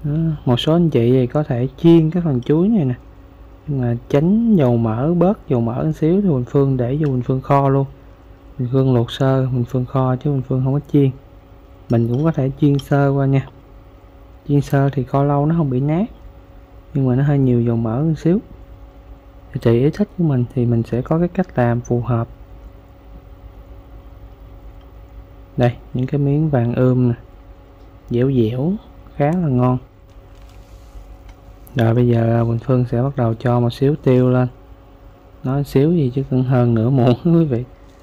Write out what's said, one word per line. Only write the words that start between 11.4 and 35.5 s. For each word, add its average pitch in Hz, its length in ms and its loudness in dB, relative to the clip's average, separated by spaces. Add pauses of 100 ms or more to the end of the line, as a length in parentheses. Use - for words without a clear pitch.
Mình 117 180 2
cũng 127 160 -2
có 165 80 2
thể 135 180 -2 (100)
chiên 143 180 2
sơ 139 320 0
qua 139 160 0
nha. 135 200 0 (1000)
Chiên 143 120 2
sơ 139 320 0
thì 127 120 -4
kho 139 200 0
lâu 143 220 0
nó 160 80 0
không 156 160 0
bị 127 100 -2
nát, 156 240 -2 (880)
nhưng 135 140 0
mà 123 60 2
nó 135 80 0
hơi 143 160 2
nhiều 127 220 2
dầu 117 160 0
mỡ 113 260 -2
một 160 160 0
xíu. 175 200 0 (1120)
Thì - 100 -8
tùy 117 180 2
ý 143 100 2
thích 208 180 -4 (100)
của 175 60 0
mình 131 200 0 (100)
thì 123 120 0
mình 117 160 0
sẽ 117 200 -4
có 156 160 -2
cái 175 100 0
cách - 300 -4
làm 120 220 0
phù 120 200 -2
hợp. 117 280 -2 (3250)
Đây, 123 140 2 (220)
những 127 120 -4
cái 147 140 -4
miếng 143 300 0
vàng 120 240 0
ươm 127 340 2
nè, 120 60 0 (960)
dẻo 123 220 0
dẻo, 127 400 0 (440)
khá 147 160 0
là 175 160 -2
ngon. 127 300 2 (2000)
Rồi 117 200 2
bây 123 140 2
giờ 117 400 2
Quỳnh 117 100 -2
Phương 127 320 0
sẽ 120 120 -2
bắt 139 140 -4
đầu 113 180 0
cho 120 260 0
một 117 120 0
xíu 139 300 0
tiêu 127 280 4
lên. 127 180 2 (960)
Nói 139 200 -4